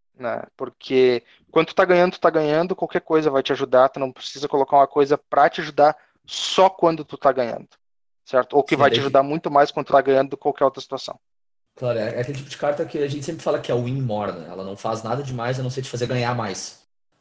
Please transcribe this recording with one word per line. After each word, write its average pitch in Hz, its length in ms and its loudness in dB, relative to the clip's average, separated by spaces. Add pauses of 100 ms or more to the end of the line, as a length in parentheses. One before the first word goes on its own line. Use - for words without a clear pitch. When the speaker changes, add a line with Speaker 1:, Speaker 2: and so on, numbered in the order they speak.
(140)
Speaker 1:
né? 117 280 -8 (140)
Porque 127 640 0 (280)
quando 160 180 2
tu - 60 -16
tá 196 100 4
ganhando, 180 280 4
tu - 80 -14
tá 170 100 4
ganhando, 160 440 0
qualquer 170 280 -6
coisa 156 280 2
vai 135 120 0
te 147 100 -2
ajudar, 131 380 4
tu 143 100 -10
não 131 100 -4
precisa - 380 -10
colocar 139 280 0
uma 139 100 6
coisa 143 320 2
pra 147 320 2
te - 100 -10
ajudar 151 340 2 (320)
só - 440 2
quando 165 340 0
tu - 140 -16
tá 139 120 4
ganhando, 123 380 -4 (560)
certo? 127 320 0
Ou 139 80 4
que - 100 -2
Speaker 2:
Sim, 135 60 2
Speaker 1:
vai 139 100 6
te 117 40 0
Speaker 2:
daí 120 60 0
Speaker 1:
ajudar 139 220 4
muito 151 280 -4
mais 143 200 4
quando 147 160 -6
tu - 60 -14
tá 139 80 6
ganhando 135 300 2
do 139 60 -10
que - 60 -12
qualquer 143 220 -2
outra 135 160 0
situação. - 380 -12 (580)
Speaker 2:
Claro, 120 220 -4
é, 113 180 -6
é 120 60 -4
aquele 135 160 -10
tipo - 120 -14
de - 80 -16
carta 147 280 -4
que 160 120 -8
a 143 100 -2
gente 139 160 -8
sempre 165 180 -10
fala 147 180 -2
que - 100 -8
é 127 40 -2
win 123 280 -4
more, 104 300 -4
né? 82 160 -14
Ela 92 160 -12
não 98 120 -10
faz 110 260 -6
nada 120 200 -6
demais 127 380 -6
a - 20 -6
não 127 80 -6
ser 131 120 -8
te - 80 -12
fazer 123 160 -6
ganhar 123 280 -2
mais. 104 480 -8 (380)